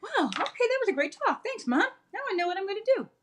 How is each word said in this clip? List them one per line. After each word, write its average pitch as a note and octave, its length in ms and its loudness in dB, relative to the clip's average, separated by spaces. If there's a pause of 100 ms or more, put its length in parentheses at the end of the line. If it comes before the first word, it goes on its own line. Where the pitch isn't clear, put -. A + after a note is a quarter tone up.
Wow, G#4+ 260 0
okay, F#4+ 400 -2
that B4+ 140 2
was A4+ 80 0
a G4 40 2
great D4 220 0 (100)
talk. - 180 0
Thanks, B4 240 -6
Mom. B3 120 4 (340)
Now G#4 60 -8 (100)
I G4 60 -2
know F4 120 2
what F4+ 100 -2
I'm G4 100 -4
gonna G4+ 120 -4 (180)
do. C4 100 -4 (160)